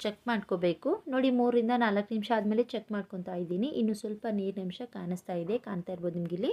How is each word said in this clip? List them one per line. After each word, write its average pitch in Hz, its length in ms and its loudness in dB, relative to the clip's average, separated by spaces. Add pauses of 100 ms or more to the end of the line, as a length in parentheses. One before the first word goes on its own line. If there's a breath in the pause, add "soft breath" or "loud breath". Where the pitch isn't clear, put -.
ಚೆಕ್ 208 260 -4
ಮಾಡ್ಕೋಬೇಕು. 190 600 2 (220)
ನೋಡಿ, 262 160 4 (100)
ಮೂರರಿಂದ 240 440 4
ನಾಲ್ಕು 208 320 2
ನಿಮಿಷ 214 220 -2
ಆದಮೇಲೆ 214 260 2 (100)
ಚೆಕ್ 214 220 -6
ಮಾಡ್ಕೊತಾ 185 480 -6
ಇದ್ದೀನಿ. 180 260 0 (120)
ಇನ್ನು 220 200 2
ಸ್ವಲ್ಪ 214 240 -8 (140)
ನೀರಿನಂಶ 190 440 -4 (140)
ಕಾಣಿಸ್ತಾ 180 460 -6
ಇದೆ, 196 140 -2 (100)
ಕಾಣ್ತಾ 180 280 -6
ಇರ್ಬೋದು 175 240 -4
ನಿಮ್ಗಿಲ್ಲಿ. 175 340 -2